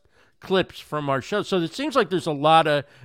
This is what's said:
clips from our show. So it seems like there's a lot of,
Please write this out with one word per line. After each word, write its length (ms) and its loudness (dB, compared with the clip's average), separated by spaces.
clips 380 -2
from 320 -6
our 100 0
show. 220 -4
So 160 -2
it 160 -4
seems 220 -4
like 140 2
there's 180 -2
a 40 0
lot 360 4
of, 160 0